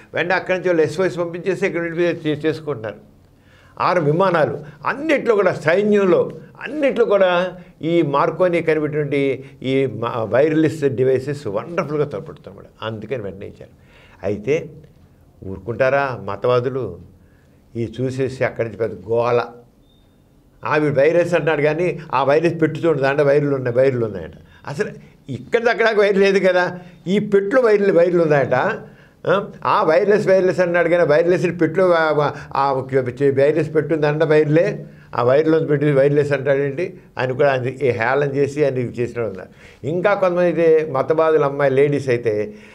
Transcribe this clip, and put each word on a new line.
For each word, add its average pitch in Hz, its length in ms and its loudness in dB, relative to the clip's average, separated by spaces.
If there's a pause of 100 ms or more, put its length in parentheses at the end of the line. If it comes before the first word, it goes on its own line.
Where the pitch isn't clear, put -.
(160)
వెంటనే 170 200 -2
అక్కడి 185 240 -2
నుంచి 170 100 -4
వాళ్ళు 165 140 2
ఎస్ఓఎస్ 160 360 -2
పంపించేసి 175 480 -4
ఇక్కడ 170 160 -4
వెళ్ళి 170 200 -4
చే-, 160 440 -2
చేసుకుంటున్నారు. 147 480 -6 (840)
ఆరు 175 200 0
విమానాలు 156 580 0 (280)
అన్నిట్లో 240 480 0
కూడా, 196 180 2
సైన్యంలో 180 800 2 (320)
అన్నిట్లో 254 420 0
కూడా 185 540 2 (240)
ఈ 170 200 2
మార్కోని 165 600 0
కనిపెట్టినటువంటి 147 800 -2 (180)
ఈ 135 240 0
మా-, 117 380 -4
వైర్లెస్ 151 600 2
డివైసెస్ 131 600 -2
వండర్ఫుల్గా 147 580 -4
తోడ్పడుతున్నాడు. 98 800 -14
అందుకని 110 380 -8
వెంటనే 98 240 -12
ఇచ్చారు. - 240 -20 (520)
అయితే 113 480 -4 (760)
ఊరుకుంటారా 117 800 -4
మతవాదులు? 120 760 -2 (760)
ఈ 113 240 -6
చూసేసి 127 440 -4
అక్కడి 117 240 -4
నుంచి 98 100 -16
పెద్ద 104 300 -6
గోల. 120 360 0 (1200)
ఆ, 127 120 0
వీడు 151 180 0
వైరస్ 165 400 2
అంటున్నాడు 151 280 0
కానీ 156 380 0 (140)
ఆ 131 100 2
వైరస్ 160 380 2
పెట్టు 147 180 -2
చూడండి, 147 220 0
దాంట్లో 139 220 2
వైర్లు 143 300 2
ఉన్నాయి, 123 220 -2
వైర్లు 123 300 2
ఉన్నాయట. 92 240 -8 (360)
అసలు 143 240 -6 (380)
ఇక్కడ 180 400 -2
అక్కడ 226 280 2
వైర్ 202 220 4
లేదు 196 300 4
కదా, 180 300 0 (280)
ఈ 190 120 2
పెట్టులో 208 440 2
వైర్లు, 202 300 4
వైర్లు 170 300 4
ఉన్నాయట. 143 320 2 (720)
ఆ, 165 220 0 (160)
ఆ 170 180 2
వైర్లెస్, 185 460 2
వైర్లెస్ 185 320 4
అన్నాడు 175 280 2
కానీ 170 160 4
వైర్లెస్ 170 560 2
పెట్టులో 170 300 2
ఆ, 156 320 2
ఆ, 143 120 -2 (220)
ఆ 139 160 0
వైర్లెస్ 135 1000 0
పెట్టుంది 151 320 0
అంట 151 180 0
వైర్లే, 156 640 2 (300)
ఆ 120 60 0
వైర్లో 151 360 4
పెట్టి 147 340 0
వైర్లెస్ 143 400 2
అంటాడేంటి 139 680 -2 (180)
అని 127 160 -2
కూడా 139 180 2
ఆయన 127 140 -2
ఈ 131 220 -2
హేళన 131 480 0
చేసి 143 280 0
ఆయన 131 140 -2
చేసినాడు 117 500 -6
ఉన్నారు. - 580 -14
ఇంకా 180 280 0
కొంతమంది 180 300 0
అయితే 160 480 2
మతవాదుల 156 520 2
అమ్మాయి 139 260 0
లేడీస్ 135 380 0
అయితే, 107 460 -2 (200)